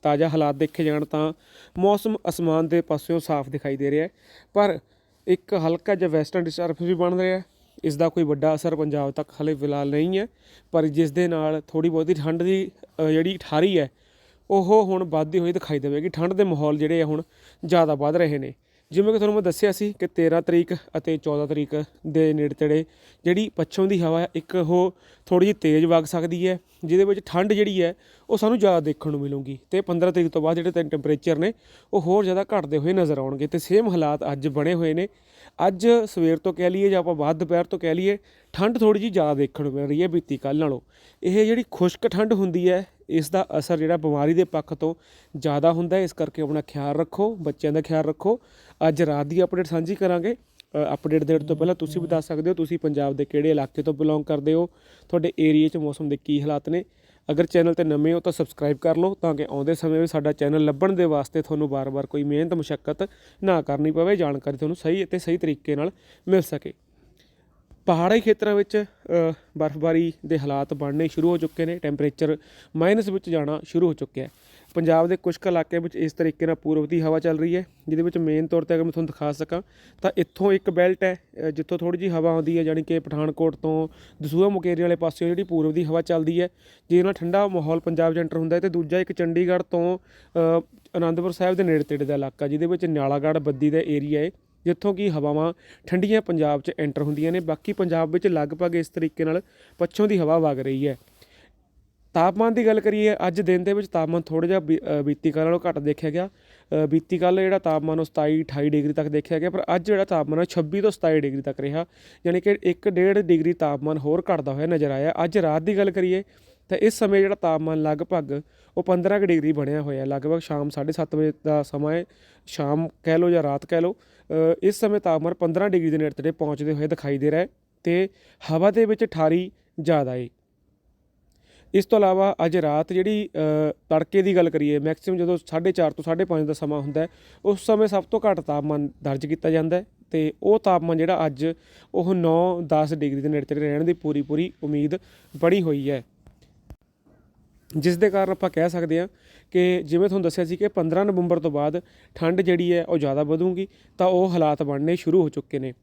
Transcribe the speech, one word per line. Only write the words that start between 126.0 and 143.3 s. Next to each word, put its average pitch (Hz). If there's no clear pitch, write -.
ਤੇੜੇ 147
ਪਹੁੰਚਦੇ 151
ਹੋਏ 151
ਦਿਖਾਈ 143
ਦੇ 147
ਰਿਹਾ 160
ਹੈ 185
ਤੇ 180
ਹਵਾ 170
ਦੇ 220
ਵਿੱਚ 214
ਠਾਰੀ 165
ਜ਼ਿਆਦਾ 147
ਹੈ। 127
ਇਸ 190
ਤੋਂ 226
ਇਲਾਵਾ 196
ਅੱਜ 170
ਰਾਤ 156
ਜਿਹੜੀ, 202
ਅ, 156
ਤੜਕੇ 165
ਦੀ 190
ਗੱਲ 170
ਕਰੀਏ, 147
ਮੈਕਸਿਮਮ 160
ਜਦੋਂ 175
ਸਾਢੇ 170
ਚਾਰ 165
ਤੋਂ 147
ਸਾਢੇ 165
ਪੰਜ 156
ਦਾ 151
ਸਮਾਂ 147
ਹੁੰਦਾ 143
ਹੈ, 165
ਉਸ 196
ਸਮੇਂ 214
ਸਭ 190
ਤੋਂ 226
ਘੱਟ 185
ਤਾਪਮਾਨ 147
ਦਰਜ 139
ਕੀਤਾ 160
ਜਾਂਦਾ 160
ਹੈ 185
ਤੇ 156
ਉਹ 208
ਤਾਪਮਾਨ 170
ਜਿਹੜਾ 165
ਅੱਜ 151
ਉਹ 185
ਨੌ 175
ਦਸ 151
ਡਿਗਰੀ 139
ਦੇ 147
ਨੇੜੇ 147